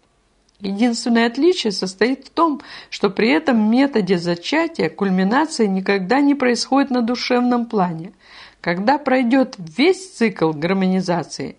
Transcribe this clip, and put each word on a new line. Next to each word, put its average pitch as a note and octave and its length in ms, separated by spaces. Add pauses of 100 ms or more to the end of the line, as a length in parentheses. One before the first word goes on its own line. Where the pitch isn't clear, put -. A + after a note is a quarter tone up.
(600)
Единственное A#3 680
отличие C4+ 460
состоит G#3+ 560
в - 20
том, D#4 320 (300)
что - 180
при G3 200
этом B3+ 420
методе A3+ 480
зачатия F3 680
кульминация G3+ 760
никогда G3 560
не C#4+ 140
происходит C4+ 560
на B3 100
душевном B3 640
плане. F3+ 480 (480)
Когда G3+ 380
пройдёт B3+ 580
весь A#3 540
цикл E3 400
гармонизации, F3+ 1080